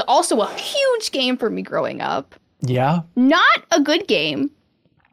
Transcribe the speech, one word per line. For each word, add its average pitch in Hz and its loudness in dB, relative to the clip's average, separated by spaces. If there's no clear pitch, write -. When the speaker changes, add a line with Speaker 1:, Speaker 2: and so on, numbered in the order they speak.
Speaker 1:
also 311 2
a - -2
huge 523 -2
game 254 -2
for 226 -2
me 185 -6
growing 143 -4
up. - -6
Speaker 2:
Yeah. 131 0
Speaker 1:
Not 349 4
a 339 4
good 302 0
game. 160 -2